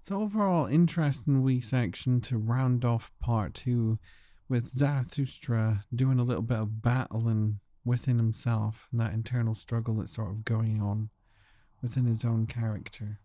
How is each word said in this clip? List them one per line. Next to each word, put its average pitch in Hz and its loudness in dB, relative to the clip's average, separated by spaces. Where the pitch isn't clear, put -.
So 196 -4
overall, 196 2
interesting 143 4
wee 131 4
section 123 0
to 120 -2
round 123 2
off 117 -2
part 113 0
two 113 0
with 123 -2
Zarathustra 123 0
doing 131 2
a 123 2
little 120 0
bit 113 -2
of 110 -4
battling 110 0
within 120 0
himself 110 -2
and 117 -2
that 113 0
internal 113 -2
struggle 113 -4
that's 107 -4
sort 107 -6
of 107 -8
going 113 0
on 107 -2
within 123 -2
his 113 0
own 113 2
character. 110 -6